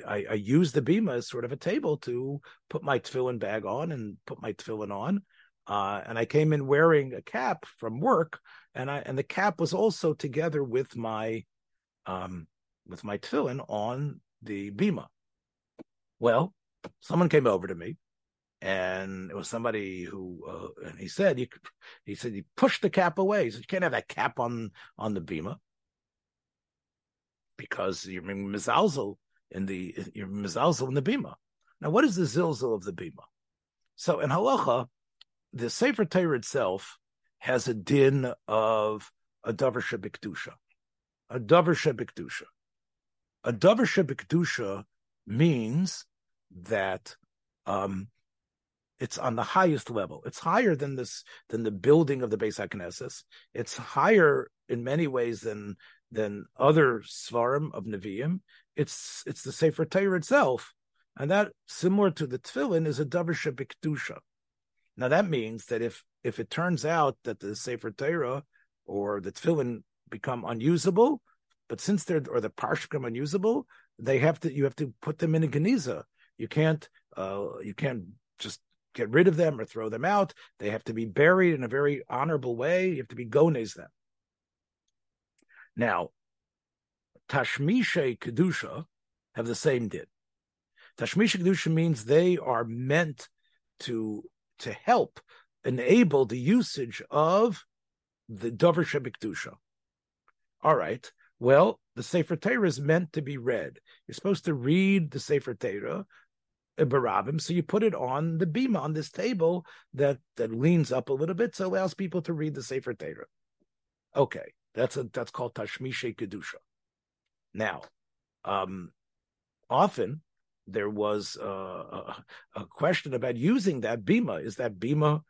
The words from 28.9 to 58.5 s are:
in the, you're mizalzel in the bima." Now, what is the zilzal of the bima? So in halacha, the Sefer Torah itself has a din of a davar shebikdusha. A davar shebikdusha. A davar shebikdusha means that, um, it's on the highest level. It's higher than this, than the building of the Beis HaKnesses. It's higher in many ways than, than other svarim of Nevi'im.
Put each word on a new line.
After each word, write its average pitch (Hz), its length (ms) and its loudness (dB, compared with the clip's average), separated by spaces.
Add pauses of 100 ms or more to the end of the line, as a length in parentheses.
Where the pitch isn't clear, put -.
in 95 160 -4
the, 92 300 -8 (180)
you're 98 140 -10
mizalzel 113 580 0
in 131 80 -4
the 143 80 0
bima." 240 320 -4 (460)
Now, 156 100 -4
what 240 140 6
is 220 100 2
the 180 80 0
zilzal 131 540 0
of 90 80 -10
the 98 80 -6
bima? 82 320 -12 (720)
So - 240 0
in 143 100 0
halacha, 156 560 2 (680)
the 117 160 -4
Sefer 226 340 2
Torah 165 320 2
itself 101 600 -2 (400)
has 127 280 0
a 123 80 0
din 135 580 4 (140)
of 107 640 2 (320)
a 117 100 -4
davar 123 300 0
shebikdusha. - 680 -8 (800)
A 123 100 -6
davar 160 340 6
shebikdusha. - 720 -4 (960)
A 120 100 -2
davar 208 340 6
shebikdusha 131 960 -2 (420)
means 131 800 2 (580)
that, 95 540 -2 (500)
um, 98 420 -4 (920)
it's - 180 -6
on 120 160 -2
the 117 80 -2
highest 160 480 2
level. 98 360 -6
It's - 120 -12
higher 185 380 2
than 139 180 -6
this, - 300 -8 (240)
than 113 160 -4
the 107 80 -2
building 139 500 6
of 110 80 -4
the 107 80 0
Beis 107 260 -4
HaKnesses. 90 600 -10 (280)
It's - 240 -8
higher 147 720 6 (200)
in 120 160 -2
many 151 220 0
ways 120 340 0
than, 104 360 -8 (360)
than 104 340 -4 (100)
other 131 480 6
svarim 123 720 -2
of 95 100 -8
Nevi'im. 107 560 -4 (360)